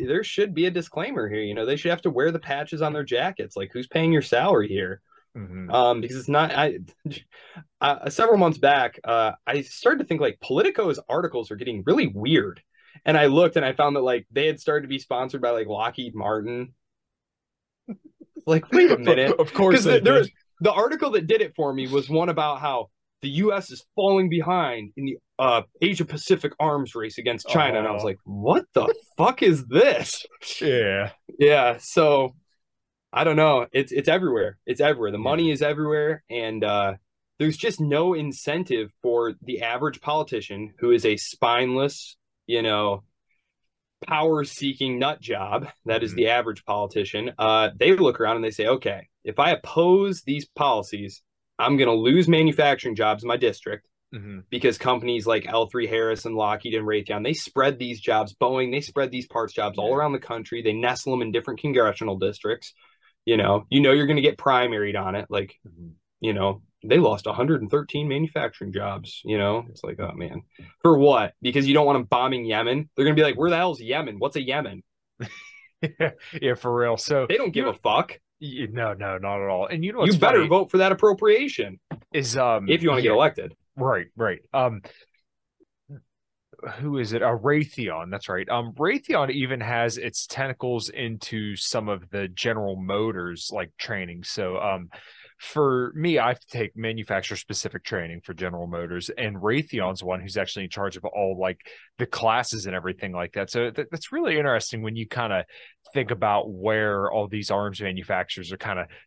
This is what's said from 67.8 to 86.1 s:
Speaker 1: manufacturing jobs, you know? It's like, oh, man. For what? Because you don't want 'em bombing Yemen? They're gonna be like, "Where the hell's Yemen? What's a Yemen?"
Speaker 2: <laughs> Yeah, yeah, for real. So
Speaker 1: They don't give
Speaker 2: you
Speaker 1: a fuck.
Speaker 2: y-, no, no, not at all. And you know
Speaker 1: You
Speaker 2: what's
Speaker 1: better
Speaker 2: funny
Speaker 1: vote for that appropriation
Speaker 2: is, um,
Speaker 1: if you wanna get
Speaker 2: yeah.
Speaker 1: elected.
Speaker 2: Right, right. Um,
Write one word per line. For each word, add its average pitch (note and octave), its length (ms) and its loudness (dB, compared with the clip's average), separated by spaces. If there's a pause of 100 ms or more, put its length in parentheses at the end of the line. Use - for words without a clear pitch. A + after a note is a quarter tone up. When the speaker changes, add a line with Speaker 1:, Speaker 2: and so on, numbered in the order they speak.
Speaker 1:
manufacturing D3 640 -4
jobs, G2+ 520 -8
you G#2+ 140 -2
know? G#2 320 0
It's - 120 -20
like, - 180 -10
oh, F2 120 -8
man. E2+ 300 -10 (400)
For E3 160 8
what? C3 420 6
Because C3+ 260 0
you C#3 60 4
don't D3 140 6
want C#3+ 100 4
'em B2 80 0
bombing B2 400 0
Yemen? A#2 500 -2
They're C3+ 120 2
gonna D3+ 80 4
be D3+ 80 6
like, C3+ 160 2
"Where D#3+ 100 2
the E3+ 80 2
hell's E3+ 240 -2
Yemen? A#2+ 380 -4
What's C#3 180 -2
a C#3+ 60 -4
Yemen?" C3 400 -6 (360)
Speaker 2:
<laughs> A#2 100 -10 (540)
Yeah, D#3 280 -2 (300)
yeah, C3 140 2
for A#2+ 200 -4
real. A#2+ 240 0
So C#3 280 0
Speaker 1:
They G3 100 0
don't A#3+ 160 -2
give C#3 120 0
Speaker 2:
you A#2+ 60 -2
Speaker 1:
a G2+ 40 -4
fuck. A#2 440 0 (220)
Speaker 2:
y-, C3 300 -8
no, A2+ 220 -4
no, G2 260 -6
not G2 240 -4
at G2 60 -4
all. F#2+ 180 -2
And E3 180 -4
you G3+ 80 -4
know A#3+ 80 -4
Speaker 1:
You F#3+ 120 4
Speaker 2:
what's F#3+ 40 4
Speaker 1:
better A3 220 6
Speaker 2:
funny D#3+ 100 2
Speaker 1:
vote F3+ 220 4
for F#3+ 80 4
that F#3+ 140 6
appropriation G#3 880 2 (320)
Speaker 2:
is, C3 240 -2
um, A#2 320 2
Speaker 1:
if D#3+ 140 2
you E3 80 4
wanna B2+ 120 2
get A2+ 60 4
Speaker 2:
yeah. G#2+ 60 4
Speaker 1:
elected. A#2 400 2 (220)
Speaker 2:
Right, B2 300 -2 (100)
right. G#2+ 240 -2 (120)
Um, A#2+ 300 -2 (1900)